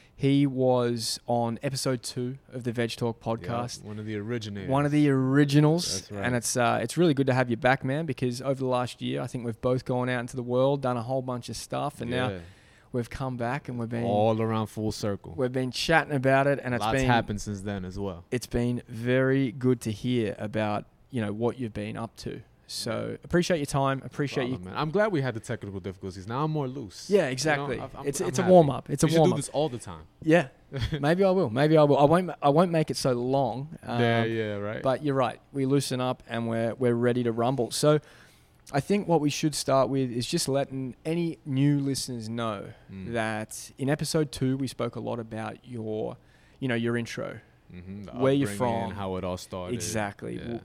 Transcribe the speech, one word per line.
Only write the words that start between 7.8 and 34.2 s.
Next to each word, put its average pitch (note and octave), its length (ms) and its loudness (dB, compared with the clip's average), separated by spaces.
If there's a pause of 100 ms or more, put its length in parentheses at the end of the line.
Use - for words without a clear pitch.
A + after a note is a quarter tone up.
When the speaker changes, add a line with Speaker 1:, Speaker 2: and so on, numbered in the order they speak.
Speaker 1:
man, C#3+ 240 -2
because B2 340 -2
over C3+ 140 -2
the C3 120 -2
last B2 360 0
year, C3 180 -4
I C3+ 60 -6
think B2 180 -8
we've A#2 160 -6
both B2+ 240 2
gone B2 240 0
out B2+ 120 -2
into B2 160 -8
the B2 60 -6
world, C3 400 2
done B2 140 0
a A#2 60 -4
whole C3 200 -4
bunch B2 260 -6
of C3 80 -8
stuff, C#3 440 -8
and A#2 100 -6
now B2+ 180 -2
Speaker 2:
Yeah. F#2+ 100 -6 (540)
Speaker 1:
we've B2 180 -2
come C3 260 -6
back A#2+ 320 -4
and B2 120 -8
we've A2+ 80 -4
been A#2 160 -4
Speaker 2:
All A2 360 2
around A2+ 280 0
full G#2+ 240 -4
circle. G2 440 -4
Speaker 1:
we've B2+ 140 0
been B2+ 220 -2
chatting D3 420 2
about C3+ 320 4
it, C#3+ 160 2
and B2 100 -4
it's A#2 100 -2
Speaker 2:
Lots A2+ 180 2
Speaker 1:
been C3 60 2
Speaker 2:
happened A2+ 340 2
since G2+ 220 -8
then G2 220 -6
as F#2 140 -10
well. F#2 320 -6
Speaker 1:
it's B2 160 -4
been B2 400 -2
very B2+ 640 2
good B2+ 300 2
to A2+ 100 -4
hear A2+ 480 -2
about, G#2+ 460 -2 (260)
you B2 100 -4
know, G#2 120 -2
what A#2 260 -2
you've A2+ 160 -8
been G#2+ 220 -6
up A2+ 200 -10
to. - 260 -10 (300)
So, A2+ 520 -6
appreciate F3 340 2
your C#3 80 -2
time. C3+ 380 0
Appreciate C3+ 440 -4
Speaker 2:
Problem, G#2+ 140 -4
Speaker 1:
you. F#2 80 -12
Speaker 2:
man. G#2+ 80 -8
I'm D3+ 120 -2
glad G#3 220 2
we D3+ 80 2
had B2+ 140 -2
the A2+ 60 -6
technical G2+ 400 -8
difficulties. F#2+ 460 -10
Now B2+ 180 -2
I'm D#3 60 0
more D3+ 180 -2
loose. B2+ 420 -12
Speaker 1:
Yeah, G3+ 100 6
Speaker 2:
You D#3+ 60 2
know, B2+ 60 -2
Speaker 1:
exactly. C#3 480 -2
Speaker 2:
I've, C3 160 -12
I'm, C#3 100 -8
Speaker 1:
It's, C#3+ 140 -4
Speaker 2:
I'm F#3 80 -2
Speaker 1:
it's C3+ 100 -2
a F#3+ 40 0
Speaker 2:
happy. F3+ 100 6
Speaker 1:
warm-up. C#3+ 380 6
It's C#3+ 120 0
a D#3+ 40 6
Speaker 2:
We D3 60 2
should E3 40 4
do D#3+ 40 8
Speaker 1:
warm-up. D#3 160 6
Speaker 2:
this C#3 140 -4
all D3 180 0
the A#2+ 100 -6
time. D#2+ 260 -12 (180)
Speaker 1:
Yeah. D#3 260 4 (240)
Speaker 2:
<laughs> C3+ 280 -2
Speaker 1:
Maybe E3+ 240 2
I F#3+ 60 6
will. F#3 200 2
Maybe D3+ 260 4
I D3+ 80 10
will. C#3+ 140 6
I D3 60 8
won't E3+ 220 6
ma-, D#3+ 160 -8
I C#3+ 60 6
won't E3+ 220 6
make D#3+ 200 0
it A#2+ 60 -2
so C3+ 160 2
long. B2+ 560 0 (180)
Speaker 2:
Yeah, A#2 360 2